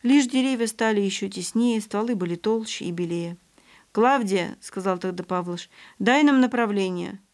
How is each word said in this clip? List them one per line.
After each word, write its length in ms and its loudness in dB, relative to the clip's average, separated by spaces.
Лишь 260 4
деревья 380 0
стали 360 0
еще 260 -2
теснее, 540 0
стволы 340 -2
были 200 -2
толще 500 -4
и 60 -4
белее. 460 -4
"Клавдия", 680 2
сказал 360 -4
тогда 280 -6
Павлыш, 440 -6
"дай 240 4
нам 160 6
направление". 800 -2